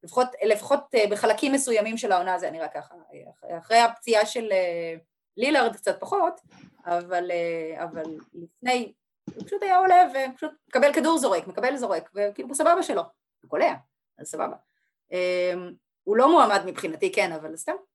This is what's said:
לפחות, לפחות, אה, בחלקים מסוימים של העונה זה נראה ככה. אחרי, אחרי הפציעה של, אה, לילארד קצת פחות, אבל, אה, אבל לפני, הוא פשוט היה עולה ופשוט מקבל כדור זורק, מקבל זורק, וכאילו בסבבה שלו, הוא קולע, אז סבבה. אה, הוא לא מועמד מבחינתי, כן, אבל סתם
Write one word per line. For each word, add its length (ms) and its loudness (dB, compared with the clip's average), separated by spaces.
לפחות, 240 0
לפחות, 340 0
אה, 160 4
בחלקים 420 0
מסוימים 440 0
של 160 -2
העונה 260 0
זה 120 -6
נראה 180 -8
ככה. 260 -14
אחרי, 280 -14
אחרי 200 2
הפציעה 480 2
של, 260 -6
אה, 420 -2
לילארד 400 0
קצת 240 -4
פחות, 400 -2
אבל, 460 -4
אה, 540 -6
אבל 200 -10
לפני, 580 -6
הוא 120 -14
פשוט 160 -6
היה 160 4
עולה 360 6
ופשוט 380 -6
מקבל 240 4
כדור 260 2
זורק, 280 0
מקבל 300 -2
זורק, 380 -6
וכאילו 340 -4
בסבבה 340 2
שלו, 200 -2
הוא 80 -20
קולע, 220 2
אז 80 -18
סבבה. 300 -8
אה, 420 -2
הוא 120 0
לא 140 8
מועמד 360 6
מבחינתי, 460 -4
כן, 200 0
אבל 240 -10
סתם 160 -8